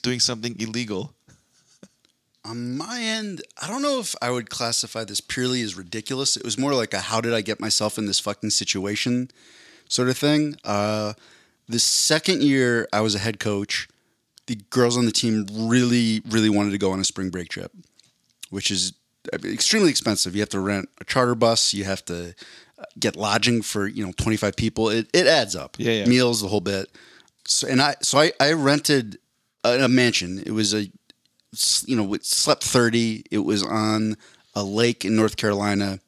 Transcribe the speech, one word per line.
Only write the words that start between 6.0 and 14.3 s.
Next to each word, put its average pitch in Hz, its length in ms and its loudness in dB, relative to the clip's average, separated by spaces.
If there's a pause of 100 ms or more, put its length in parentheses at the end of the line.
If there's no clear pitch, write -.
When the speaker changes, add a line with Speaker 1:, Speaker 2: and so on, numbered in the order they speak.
Speaker 2:
It 104 80 -12
was 107 140 -4
more 139 160 2
like 113 200 0
a, 98 60 -2
"How 113 200 -2
did 117 140 0
I 110 80 0
get 107 180 -4
myself 107 380 -2
in 107 80 -2
this 101 120 0
fucking 104 320 -4
situation?" 107 800 -2 (580)
sort 127 200 2
of 127 80 2
thing. 147 480 2
Uh, 104 480 0 (560)
the 117 120 -2
second - 600 2
year 127 500 2
I 104 80 2
was 107 140 0
a 101 40 -2
head 107 220 -4
coach, 104 480 -4 (580)